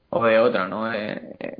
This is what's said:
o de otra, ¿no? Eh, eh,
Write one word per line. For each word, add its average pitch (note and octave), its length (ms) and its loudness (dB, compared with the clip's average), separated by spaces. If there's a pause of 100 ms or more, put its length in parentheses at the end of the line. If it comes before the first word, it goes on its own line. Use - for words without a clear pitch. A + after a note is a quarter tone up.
(100)
o - 140 0
de A2+ 140 6
otra, A2+ 300 4
¿no? A2 240 -4
Eh, G#2+ 280 -6 (200)
eh, - 200 -10